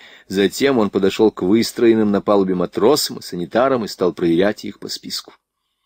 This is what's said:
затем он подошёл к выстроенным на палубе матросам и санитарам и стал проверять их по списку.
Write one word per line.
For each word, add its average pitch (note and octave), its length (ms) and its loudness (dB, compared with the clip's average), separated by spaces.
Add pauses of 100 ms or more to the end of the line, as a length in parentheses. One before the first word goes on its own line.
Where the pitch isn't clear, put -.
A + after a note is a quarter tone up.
(280)
затем G2+ 520 0
он G2+ 100 2
подошёл G2 400 2
к - 140 -4
выстроенным A2 680 2
на G2 120 0
палубе G2 340 0
матросам G#2 640 0
и - 20 -16
санитарам A2+ 640 -2
и - 20 -8
стал F2 260 -4
проверять F2+ 520 0
их G#2 140 -14
по - 100 -14
списку. - 440 -14 (520)